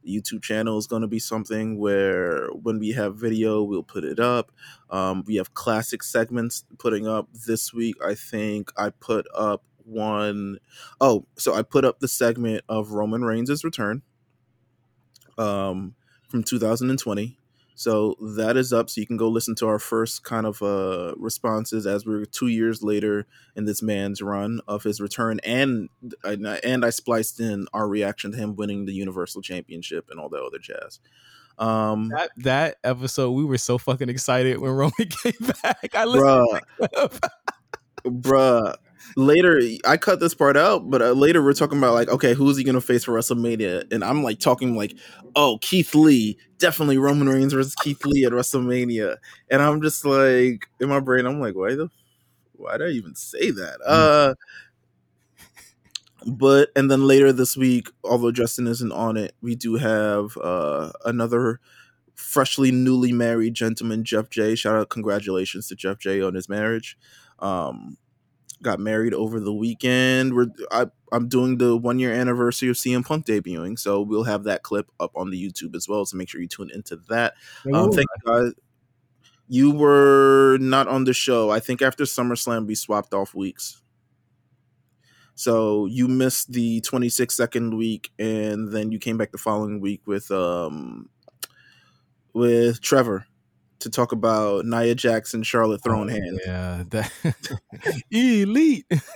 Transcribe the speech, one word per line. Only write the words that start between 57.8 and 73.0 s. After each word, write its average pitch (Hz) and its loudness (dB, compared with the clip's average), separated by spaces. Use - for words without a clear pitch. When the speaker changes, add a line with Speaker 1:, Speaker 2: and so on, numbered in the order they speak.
Speaker 1:
although 120 2
Justin 120 -2
isn't 117 -4
on 110 -2
it, 104 -6
we 117 -6
do 113 -4
have, 107 0
uh, 78 -4
another 117 0
freshly 135 2
newly 127 2
married 117 0
gentleman, 113 -4
Jeff 110 -2
J. 110 0
Shout 110 0
out, 107 0
congratulations 101 -4
to 98 -14
Jeff 95 -6
J 98 -2
on 92 -2
his 92 -10
marriage. 110 -4
Um, 71 -6
got 110 -2
married 110 0
over 110 -4
the 104 -4
weekend. 127 0
We're, 123 4
I, 120 0
I'm 120 0
doing 127 2
the 120 4
one 120 0
year 127 0
anniversary 123 0
of 123 0
C 127 -2
M 123 0